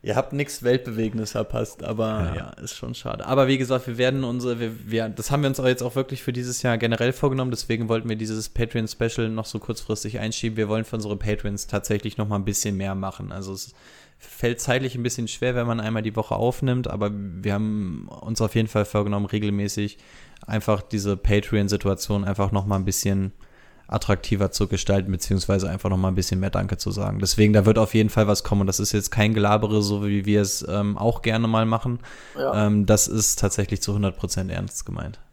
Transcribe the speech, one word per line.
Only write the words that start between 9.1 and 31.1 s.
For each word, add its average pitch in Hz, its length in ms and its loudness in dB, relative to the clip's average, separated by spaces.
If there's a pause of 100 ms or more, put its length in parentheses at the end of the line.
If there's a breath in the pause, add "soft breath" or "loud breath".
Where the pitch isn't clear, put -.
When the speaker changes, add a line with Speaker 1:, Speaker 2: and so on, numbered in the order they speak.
Speaker 1:
noch 110 160 -4
so - 120 -8
kurzfristig 110 600 -6
einschieben. 110 380 -4
Wir 107 100 0
wollen 110 160 0
für - 120 -6
unsere 104 200 -4
Patreons 104 500 -2
tatsächlich 104 520 -2
noch 104 100 -2
mal 107 80 0
ein 98 80 0
bisschen 101 320 0
mehr 98 180 -2
machen. 95 380 -8
Also 95 220 -8
es - 200 -12 (440 loud breath)
fällt - 420 -4
zeitlich 127 340 0
ein 123 80 -4
bisschen 120 240 -2
schwer, 123 300 -2
wenn 120 100 0
man 117 140 0
einmal 110 220 -2
die 107 120 -2
Woche 110 220 -2
aufnimmt, 123 520 0
aber 104 240 -2
wir 101 420 -4
haben 101 540 -2
uns - 340 -6
auf 110 120 0
jeden 113 140 2
Fall 104 160 2
vorgenommen, 101 420 0
regelmäßig 101 680 -2 (500 loud breath)
einfach 107 360 0
diese 101 340 -2
Patreon-Situation 101 1080 2
einfach 98 280 0
noch 98 140 0
mal 101 100 2
ein 95 80 0
bisschen 98 480 0 (560 soft breath)
attraktiver - 600 0
zu - 160 0
gestalten, 98 460 0
beziehungsweise 95 580 0
einfach 92 200 -4
noch 92 60 2
mal 95 120 2
ein 92 80 2
bisschen 92 240 0
mehr 98 100 -2
Danke 95 260 0
zu - 140 -4
sagen. 98 300 -4
Deswegen, 107 320 6
da 104 140 8
wird 110 120 8
auf 110 160 2
jeden 110 160 6
Fall 107 160 4
was 101 160 2
kommen 101 200 2
und 95 40 2
das 95 140 0
ist 104 100 0
jetzt 104 220 0
kein 107 200 4
Gelabere, 107 480 4
so 101 240 0
wie 101 200 0
wir 104 180 6
es, - 260 -2
ähm, 104 300 0
auch 117 240 0